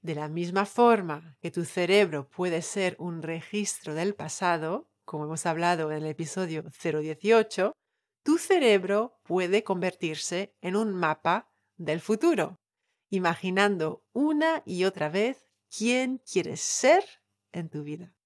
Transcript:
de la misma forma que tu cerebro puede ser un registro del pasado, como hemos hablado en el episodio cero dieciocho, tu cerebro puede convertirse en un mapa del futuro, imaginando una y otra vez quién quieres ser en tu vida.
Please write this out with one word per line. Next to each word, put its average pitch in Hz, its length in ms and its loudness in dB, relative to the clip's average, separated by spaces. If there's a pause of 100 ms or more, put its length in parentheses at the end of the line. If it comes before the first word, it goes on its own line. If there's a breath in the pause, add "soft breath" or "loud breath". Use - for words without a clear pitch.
de 165 120 -6
la 151 140 -6
misma 175 380 -2
forma 175 720 2
que 170 100 -6
tu 170 140 -4
cerebro 175 640 2
puede 175 340 -2
ser 185 360 -2
un 165 240 -8
registro 165 720 -6
del 185 200 -2
pasado, 170 760 -4 (140)
como 151 200 -8
hemos 156 220 -6
hablado 165 440 0
en 156 80 -4
el 151 80 -6
episodio 156 640 -6
cero 156 300 -4
dieciocho, 208 720 2 (500)
tu 320 160 4
cerebro 214 840 2
puede 185 420 0
convertirse 180 960 -4
en 185 160 -4
un 214 160 0
mapa 170 580 0 (260)
del 160 240 -4
futuro, 214 580 0 (500)
imaginando 185 1040 0
una 302 540 0
y 180 180 -2
otra 190 240 0
vez 214 420 -2 (240)
quién 254 440 0 (120)
quieres 160 300 -2
ser 330 440 4 (480)
en 170 180 -8
tu 151 140 -10
vida. 151 300 -12 (120)